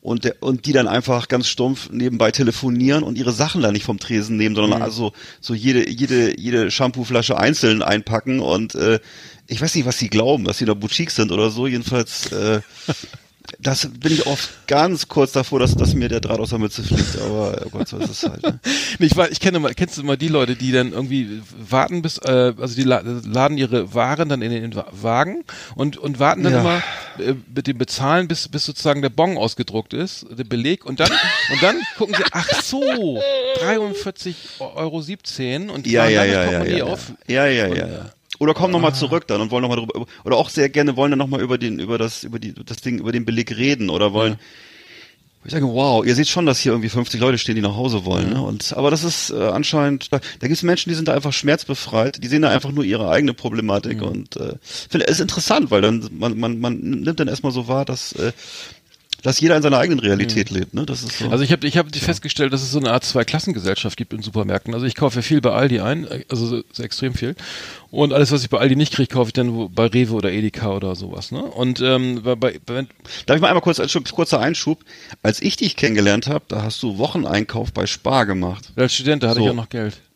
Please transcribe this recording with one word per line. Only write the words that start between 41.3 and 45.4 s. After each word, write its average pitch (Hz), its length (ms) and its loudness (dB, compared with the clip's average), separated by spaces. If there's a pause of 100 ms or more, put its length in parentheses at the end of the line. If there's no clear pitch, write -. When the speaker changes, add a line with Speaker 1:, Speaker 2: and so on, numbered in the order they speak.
Speaker 1:
über 123 180 0
den, 113 200 -2
über 104 200 -2
das, 113 260 -4
über 113 140 -8
die, 110 160 -10
das - 240 -12
Ding, 120 200 -4
über 113 140 -4
den 120 120 -2
Beleg 113 320 -2
reden 123 340 0
oder 98 220 2
wollen, 110 220 2
Speaker 2:
Ja. 107 40 -12 (1040)